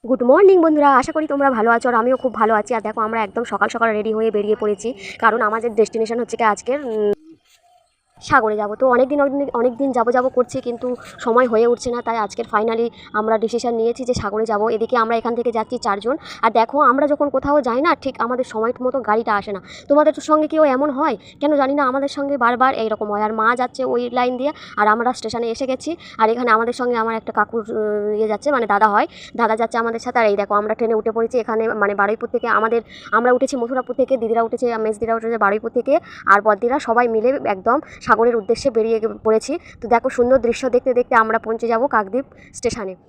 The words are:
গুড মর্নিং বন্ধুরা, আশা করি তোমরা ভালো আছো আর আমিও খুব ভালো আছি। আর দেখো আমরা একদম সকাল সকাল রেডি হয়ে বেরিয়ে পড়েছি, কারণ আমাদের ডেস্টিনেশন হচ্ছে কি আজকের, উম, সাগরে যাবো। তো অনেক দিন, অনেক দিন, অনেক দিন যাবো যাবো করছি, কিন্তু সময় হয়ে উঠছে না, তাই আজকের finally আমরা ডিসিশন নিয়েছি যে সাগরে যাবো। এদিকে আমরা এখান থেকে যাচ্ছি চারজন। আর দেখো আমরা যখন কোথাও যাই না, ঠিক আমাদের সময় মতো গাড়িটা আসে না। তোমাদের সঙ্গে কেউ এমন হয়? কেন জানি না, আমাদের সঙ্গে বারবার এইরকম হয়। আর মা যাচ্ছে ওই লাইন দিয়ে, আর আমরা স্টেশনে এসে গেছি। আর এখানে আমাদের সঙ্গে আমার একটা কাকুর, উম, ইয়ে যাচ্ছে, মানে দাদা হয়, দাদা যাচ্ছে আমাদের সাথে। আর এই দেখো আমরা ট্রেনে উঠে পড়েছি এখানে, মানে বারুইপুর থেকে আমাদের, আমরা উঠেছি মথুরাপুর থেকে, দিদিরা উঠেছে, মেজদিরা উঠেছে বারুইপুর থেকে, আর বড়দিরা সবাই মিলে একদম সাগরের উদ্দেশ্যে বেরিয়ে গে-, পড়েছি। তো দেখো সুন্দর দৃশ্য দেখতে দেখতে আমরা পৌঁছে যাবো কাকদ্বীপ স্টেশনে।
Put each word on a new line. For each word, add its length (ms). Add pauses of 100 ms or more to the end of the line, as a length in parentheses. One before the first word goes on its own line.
গুড 160
মর্নিং 380
বন্ধুরা, 280
আশা 220
করি 160
তোমরা 220
ভালো 220
আছো 180
আর 60
আমিও 220
খুব 160
ভালো 200
আছি। 200
আর 80
দেখো 200
আমরা 220
একদম 200
সকাল 240
সকাল 220
রেডি 240
হয়ে 180
বেরিয়ে 240
পড়েছি, 380 (260)
কারণ 220
আমাদের 340
ডেস্টিনেশন 440
হচ্ছে 180
কি 60
আজকের, 420
উম, 260 (1080)
সাগরে 360
যাবো। 180
তো 120
অনেক 220
দিন, 120
অনেক 120
দিন, 200
অনেক 240
দিন 140
যাবো 200
যাবো 180
করছি, 320
কিন্তু 340 (240)
সময় 280
হয়ে 200
উঠছে 240
না, 100
তাই 160
আজকের 340
finally 380 (240)
আমরা 240
ডিসিশন 360
নিয়েছি 320
যে 80
সাগরে 320
যাবো। 240
এদিকে 280
আমরা 180
এখান 200
থেকে 160
যাচ্ছি 260
চারজন। 380 (260)
আর 100
দেখো 280
আমরা 280
যখন 220
কোথাও 320
যাই 200
না, 140
ঠিক 240
আমাদের 240
সময় 380
মতো 180
গাড়িটা 360
আসে 160
না। 100 (260)
তোমাদের 340
সঙ্গে 260
কেউ 160
এমন 260
হয়? 280 (240)
কেন 140
জানি 180
না, 100
আমাদের 240
সঙ্গে 300
বারবার 360
এইরকম 380
হয়। 100
আর 120
মা 220
যাচ্ছে 300
ওই 240
লাইন 280
দিয়ে, 140 (260)
আর 100
আমরা 260
স্টেশনে 380
এসে 140
গেছি। 300 (220)
আর 120
এখানে 220
আমাদের 220
সঙ্গে 220
আমার 200
একটা 160
কাকুর, 380
উম, 440
ইয়ে 140
যাচ্ছে, 240
মানে 160
দাদা 200
হয়, 200 (280)
দাদা 200
যাচ্ছে 220
আমাদের 220
সাথে। 200
আর 60
এই 100
দেখো 180
আমরা 200
ট্রেনে 200
উঠে 180
পড়েছি 280
এখানে, 280
মানে 280
বারুইপুর 340
থেকে 180
আমাদের, 340 (300)
আমরা 200
উঠেছি 260
মথুরাপুর 380
থেকে, 220
দিদিরা 260
উঠেছে, 340
মেজদিরা 380
উঠেছে 220
বারুইপুর 320
থেকে, 300 (260)
আর 160
বড়দিরা 380
সবাই 280
মিলে 380
একদম 340 (340)
সাগরের 220
উদ্দেশ্যে 340
বেরিয়ে 300
গে-, 240
পড়েছি। 360 (220)
তো 60
দেখো 220
সুন্দর 280
দৃশ্য 320
দেখতে 240
দেখতে 220
আমরা 240
পৌঁছে 280
যাবো 200
কাকদ্বীপ 380 (280)
স্টেশনে। 420 (140)